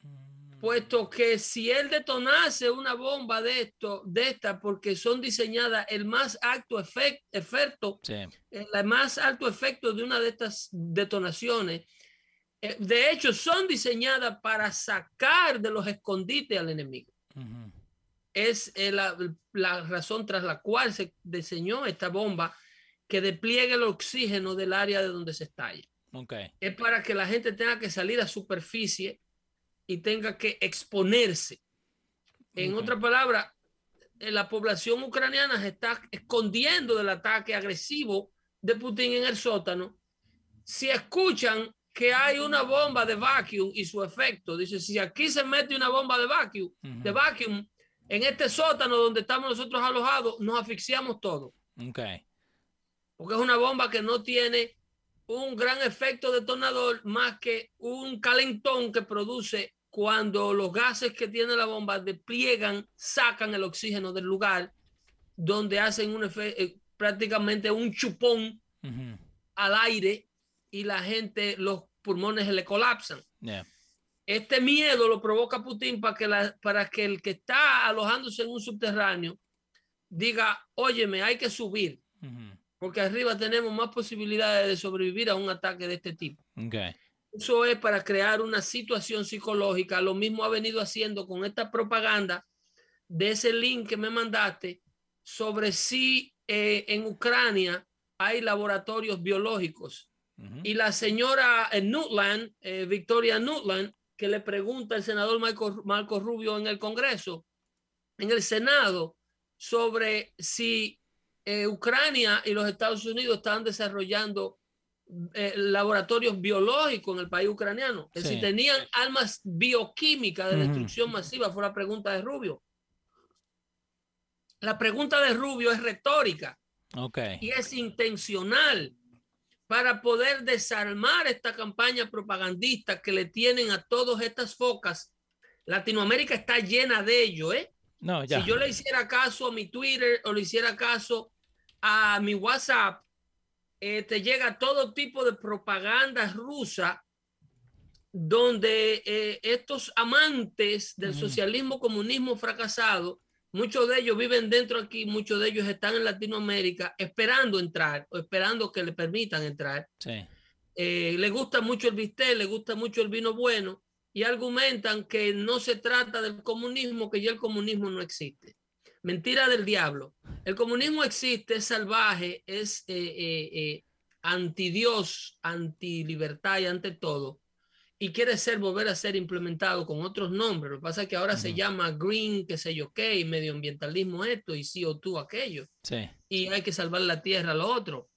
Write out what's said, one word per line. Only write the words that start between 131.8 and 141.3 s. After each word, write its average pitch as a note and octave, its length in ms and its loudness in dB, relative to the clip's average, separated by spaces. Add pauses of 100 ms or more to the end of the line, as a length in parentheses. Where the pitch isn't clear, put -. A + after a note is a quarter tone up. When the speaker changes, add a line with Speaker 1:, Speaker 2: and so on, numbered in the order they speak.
Speaker 2:
propagandista G3 920 -2
que G3+ 100 -4
le F#3+ 140 2
tienen A#3+ 460 2
a F#3 100 0
todas B3 400 0
estas A#3 340 -6
focas. G#3 580 -2 (520)
Latinoamérica G#3+ 720 2
está A#3+ 240 2
llena A3+ 440 2
de A#3 200 6
ello, E3+ 300 0
¿eh? D4+ 200 -4 (260)
Speaker 1:
No, E3 240 -2
ya. C3+ 180 2
Speaker 2:
Si - 60 -2
yo A3+ 80 4
le C4+ 140 2
hiciera B3 380 -2
caso B3+ 400 2
a A#3+ 40 -2
mi G#3+ 180 -6
Twitter B3+ 560 2
o G#3+ 80 0
le G#3 80 0
hiciera A3 340 0
caso A#3 560 -2 (500)